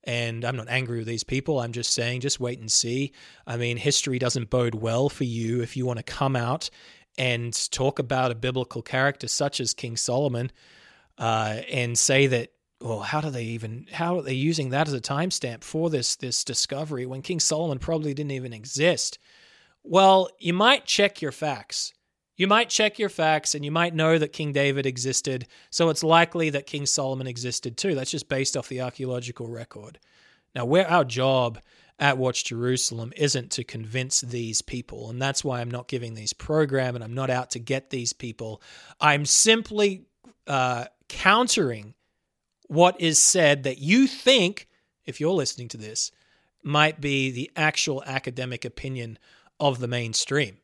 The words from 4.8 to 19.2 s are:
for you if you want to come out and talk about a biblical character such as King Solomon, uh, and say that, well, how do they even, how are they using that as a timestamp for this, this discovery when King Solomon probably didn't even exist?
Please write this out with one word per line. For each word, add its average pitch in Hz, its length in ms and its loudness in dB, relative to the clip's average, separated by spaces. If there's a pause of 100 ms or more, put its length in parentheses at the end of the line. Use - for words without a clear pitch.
for - 160 -4
you 117 380 -2
if - 120 -8
you 127 120 -2
want 120 140 -4
to - 20 -12
come 135 340 -2
out 123 320 -2 (480)
and 120 380 -2 (160)
talk 135 280 0
about 127 320 0
a 117 40 -4
biblical 127 480 -4
character 135 440 -2
such - 320 -2
as 120 140 -2
King 113 240 -8
Solomon, 123 560 -2 (640)
uh, 110 460 -2 (100)
and 120 240 0
say 139 300 4
that, 120 260 -2 (260)
well, 113 220 -6
how 151 220 -4
do 156 80 -4
they 120 140 -6
even, 113 460 -8
how 175 280 -2
are 156 40 -4
they 135 120 -4
using 147 340 0
that 143 180 2
as 147 60 -4
a 127 80 -4
timestamp 139 640 -4
for 160 240 -2
this, 139 280 0
this - 280 -4
discovery 135 600 -4
when 131 160 -10
King 175 180 -4
Solomon 156 380 0
probably 156 340 -2
didn't 143 200 -4
even 127 200 -6
exist? 135 680 0 (640)